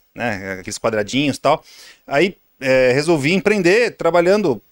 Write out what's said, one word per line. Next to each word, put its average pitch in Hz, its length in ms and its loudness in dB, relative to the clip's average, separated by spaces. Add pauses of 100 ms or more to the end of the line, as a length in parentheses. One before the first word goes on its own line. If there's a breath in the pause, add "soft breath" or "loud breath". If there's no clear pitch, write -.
(140)
né, 98 460 -6
aqueles 101 180 -12
quadradinhos 117 580 -4
e - 40 -20
tal. 147 220 0 (440 loud breath)
Aí, 165 300 0 (240)
é, 131 320 2
resolvi 151 400 0
empreender 202 640 2
trabalhando, 175 640 0 (120)